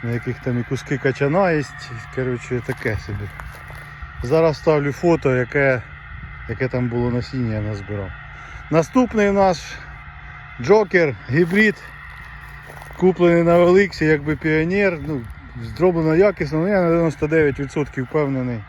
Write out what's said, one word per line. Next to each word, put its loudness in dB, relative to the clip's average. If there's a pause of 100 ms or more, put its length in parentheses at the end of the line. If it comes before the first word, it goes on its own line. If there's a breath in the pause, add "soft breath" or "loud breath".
на -4
яких -4
там -2
і -4
куски -6
качана 0
є, 0 (520)
коротше, -4
таке -4
собі. -8 (960 loud breath)
Зараз 4
ставлю 2
фото, 2
яке, 2 (680)
яке -4
там -2
було 0
насіння, -4
я -2
назбирав. -6 (600 loud breath)
Наступний 4
у 2
нас 2 (840)
Джокер, 4 (140)
гібрид, 4 (1200)
куплений 4
на 6
Великсі, 4
якби 2
піонер, 0
ну, -4 (560)
зроблено 2
якісно, 2
ну, 0
я 2
на 2
дев'яносто 2
дев'ять 2
відсотків -4
впевнений -2